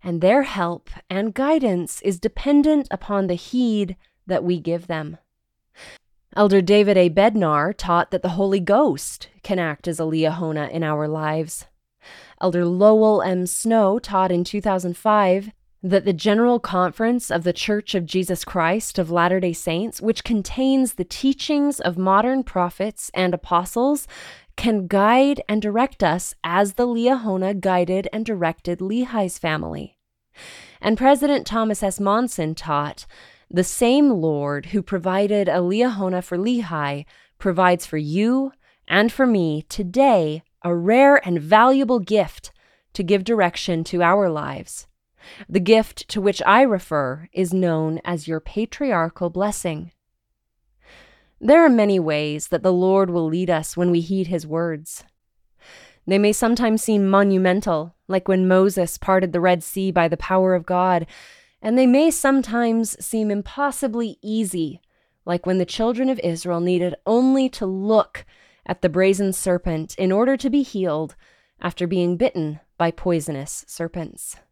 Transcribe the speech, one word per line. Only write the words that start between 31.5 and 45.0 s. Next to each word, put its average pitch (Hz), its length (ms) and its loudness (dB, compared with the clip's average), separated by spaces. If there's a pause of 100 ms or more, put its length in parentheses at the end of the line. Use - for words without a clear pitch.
S. 196 160 -4
Monson 202 580 -2
taught, 147 500 -6 (440)
"The 180 140 0
same 269 460 2
Lord 147 560 -2
who 202 160 -2
provided 190 680 0
a 175 140 0
Liahona 196 600 0
for - 160 -6
Lehi 165 680 -4 (320)
provides 180 480 0
for - 100 -10
you 214 560 -2 (340)
and 208 280 2
for 269 120 2
me 165 440 0
today 185 760 2 (180)
a 175 140 -2
rare 247 500 4
and 175 140 -2
valuable 233 600 4
gift 202 520 -2 (400)
to - 100 -8
give 185 220 2
direction 180 600 0
to 175 180 -2
our 190 260 4
lives. 147 560 -8 (640)